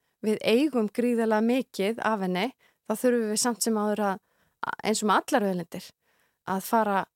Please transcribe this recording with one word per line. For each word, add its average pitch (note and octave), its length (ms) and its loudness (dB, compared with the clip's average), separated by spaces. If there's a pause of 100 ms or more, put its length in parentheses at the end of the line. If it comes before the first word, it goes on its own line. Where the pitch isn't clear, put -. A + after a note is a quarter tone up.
(220)
við G#3+ 240 -2
eigum A#3+ 480 2
gríðarlega A3+ 520 2
mikið A#3 600 -2
af G#3+ 200 0
henni, F3+ 260 -2 (340)
þá G#3+ 80 -4
þurfum A#3 380 0
við A3 100 -2
samt A#3+ 240 -2
sem A3+ 120 2
áður G#3 340 0
að, F#3 100 -8 (640)
eins G#3+ 160 0
og G#3 80 2
með G#3+ 120 4
allar A#3 260 0
auðlindir, F3+ 400 -6 (640)
að F#3+ 160 -4
fara G#3 320 2 (160)